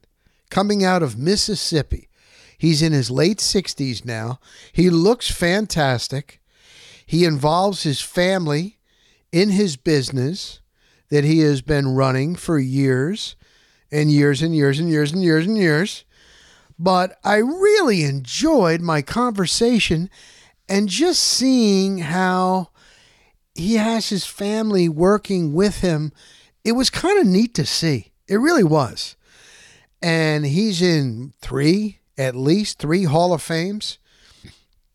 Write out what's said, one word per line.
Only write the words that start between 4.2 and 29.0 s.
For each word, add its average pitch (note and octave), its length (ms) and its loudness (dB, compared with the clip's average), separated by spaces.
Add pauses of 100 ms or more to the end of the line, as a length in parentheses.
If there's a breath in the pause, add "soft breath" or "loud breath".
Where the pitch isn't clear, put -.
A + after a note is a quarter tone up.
He F3 200 2
looks F3 400 2
fantastic. D#3+ 1120 -2 (640 loud breath)
He E3 180 2
involves E3 600 0
his C#3+ 180 -2
family F3+ 760 -2 (540)
in F#3 160 2
his F#3+ 300 0
business C#3 840 -2 (480)
that D3 160 2
he D#3+ 140 4
has D3 240 2
been C#3 320 -2
running C3+ 420 0
for E3 220 -2
years C3+ 760 -2 (560 soft breath)
and D3+ 200 0
years C#3+ 320 4
and E3 120 -2
years C#3 240 2
and E3+ 120 -2
years D3+ 200 0
and F#3 120 -2
years E3 240 2
and A3 100 0
years. F3 480 0 (720 soft breath)
But F#3 460 0
I G#3 120 2
really D4+ 680 2
enjoyed E3+ 760 0
my D#3+ 180 0
conversation G3+ 1120 0 (580 soft breath)
and G3+ 180 0
just C4 360 0
seeing G#3 760 2
how F#3 760 -2 (840 soft breath)
he G#3+ 220 0
has A3 340 0
his F#3 160 -4
family G#3 600 -2
working F3 680 0
with G3 260 0
him. D#3 320 -2 (500 soft breath)
It A3 100 -2
was B3+ 180 0
kinda F#4+ 340 2
neat G#3 300 2
to D3+ 100 -2
see. C#3+ 480 -4 (160)
It G3 80 0
really C#4 280 2
was. D3 520 0 (840 soft breath)